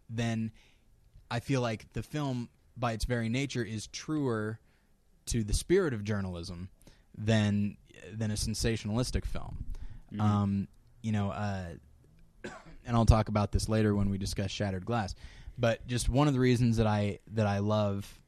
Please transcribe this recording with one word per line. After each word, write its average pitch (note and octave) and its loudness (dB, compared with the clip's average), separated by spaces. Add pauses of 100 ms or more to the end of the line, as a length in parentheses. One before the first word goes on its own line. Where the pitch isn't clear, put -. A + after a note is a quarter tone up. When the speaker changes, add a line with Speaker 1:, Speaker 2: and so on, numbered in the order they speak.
Speaker 1:
then A2+ -2 (800)
I A#2+ -2
feel C3 0
like A2+ -4
the A2+ -6
film, C3 -4 (260)
by A#2+ -2
its A2+ -4
very A#2 0
nature, B2 -2
is G#2+ -8
truer A2+ -2 (680)
to A#2 0
the G#2 -4
spirit E3+ 2
of G#2 -4
journalism F#2 -4 (500)
than, G#2 2 (340)
than A2 -4
a - -2
sensationalistic A2 -2
film. - -6 (480)
Speaker 2:
Mm-hmm. G2+ -6
Speaker 1:
Um, G2+ 2 (340)
you A2 -2
know, G2+ 0
uh, G2 -4 (800)
<coughs> - -10 (360)
and A#2+ 0
I'll A2+ 6
talk A2 6
about G#2 2
this G2+ 0
later G#2+ 4
when G2+ 2
we G2 0
discuss G2 -4
Shattered F#2+ -4
Glass, A2+ -2 (420)
but A#2 0
just A#2+ -2
one C#3 6
of C#3+ 4
the B2+ 2
reasons B2 4
that A2+ 6
I, G#2 0 (120)
that A2 2
I G2+ 2
love G2+ 0